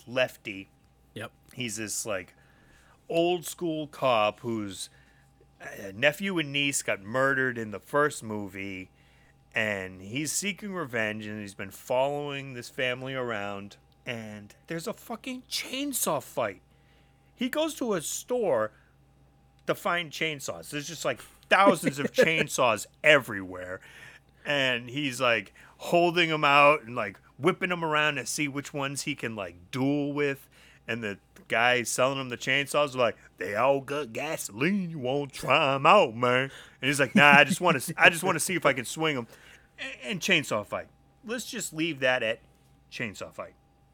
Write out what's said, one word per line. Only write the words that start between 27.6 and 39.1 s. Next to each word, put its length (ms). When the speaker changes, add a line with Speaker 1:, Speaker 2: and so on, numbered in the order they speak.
Speaker 1:
'em 120
around 320
to 100
see 220
which 240
ones 300
he 120
can, 220
like, 340
duel 420
with, 360
and 180
the 140
guy 340
selling 380
him 100
the 60
chainsaws 540
is 60
like, 200
"They 160
all 260
got 320
gasoline. 800
You 80
won't 340
try 420
'em 120
out, 300
man." 340
And 80
he's 120
like, 140
"Nah, 240
I 60
just 160
wanna 160
s-, 200
I 140
just 140
wanna 160
see 140
if 120
I 60
can 120
swing 340